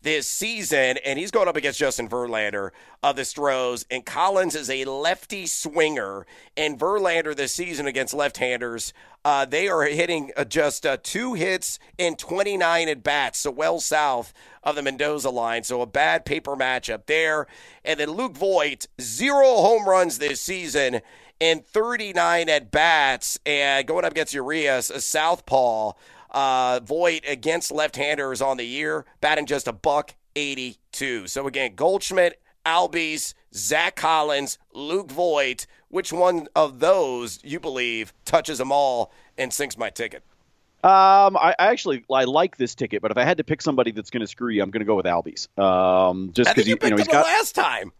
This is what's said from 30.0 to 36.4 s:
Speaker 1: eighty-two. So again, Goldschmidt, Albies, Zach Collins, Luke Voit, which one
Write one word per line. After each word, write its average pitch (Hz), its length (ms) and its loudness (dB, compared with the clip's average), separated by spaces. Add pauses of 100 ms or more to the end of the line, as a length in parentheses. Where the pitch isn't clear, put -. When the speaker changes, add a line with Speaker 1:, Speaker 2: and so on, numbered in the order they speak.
Speaker 1:
eighty-two. 131 920 -6
So 139 200 -6
again, 127 280 -4
Goldschmidt, 180 680 0 (240)
Albies, 160 680 -2 (200)
Zach 151 420 -2
Collins, 151 640 0 (160)
Luke 156 380 -6
Voit, 147 560 0 (220)
which 185 220 -6
one 170 440 2